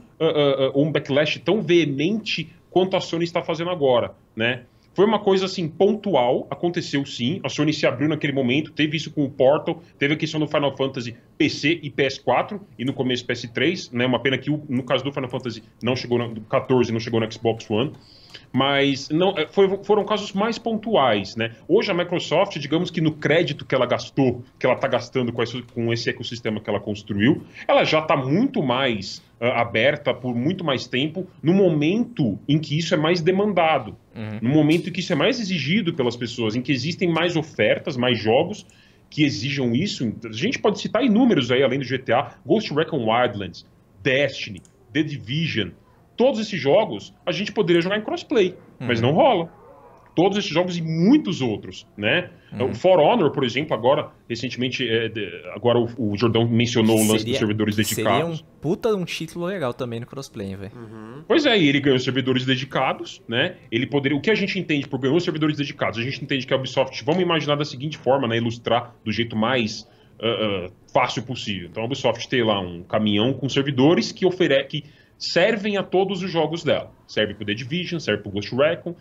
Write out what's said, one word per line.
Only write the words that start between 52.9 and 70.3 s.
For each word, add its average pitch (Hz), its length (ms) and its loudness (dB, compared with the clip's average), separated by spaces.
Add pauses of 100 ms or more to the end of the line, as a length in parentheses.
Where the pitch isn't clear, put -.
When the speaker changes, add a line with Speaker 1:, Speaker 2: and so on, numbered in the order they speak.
Speaker 1:
Honor, 170 320 4
por 139 100 -4
exemplo, 117 320 -2
agora, 131 380 2 (160)
recentemente, 123 600 -4
é, 113 200 0
de, 101 200 -8 (240)
agora 117 240 2
o, 117 360 0
o 101 40 -2
Jordão 117 300 2
mencionou 117 480 4
o 107 60 4
lance 107 180 4
Speaker 2:
Seria, 113 140 -4
Speaker 1:
dos 131 80 0
servidores 107 340 0
dedicados. 107 460 0
Speaker 2:
seria 165 60 -2
um - 340 -10
puta 196 300 -2
de 214 40 2
um 180 100 -2
título - 420 -8
legal 165 280 -4
também 117 240 -8
no 120 80 -12
crossplay, 104 480 -10
velho. 98 180 -12
Speaker 3:
Uhum. 113 540 -16
Speaker 1:
Pois 285 200 4
é, 226 120 4
e 151 100 6
ele 139 120 2
ganhou 131 180 4
servidores 127 480 0
dedicados, 135 800 -2
né? 139 300 -2 (160)
Ele 123 160 0
poderia, 139 280 0
o 139 40 -2
que 220 100 0
a 214 60 4
gente 196 200 -2
entende 151 300 -2
por 131 140 -6
ganhou 139 180 2
servidores 156 380 -2
dedicados? 131 420 -4
A 117 40 -2
gente 135 200 -6
entende 135 240 -4
que 139 80 0
a - 20 4
Ubisoft, 131 480 -2
vamos 165 160 2
imaginar 160 360 0
da 147 80 -2
seguinte 143 340 -8
forma, 127 300 2
né? 113 80 0
Ilustrar 117 580 -2 (100)
do 107 60 -4
jeito 117 240 -2
mais, 110 560 0 (320)
ah, 107 60 0
ah, 101 420 -2 (220)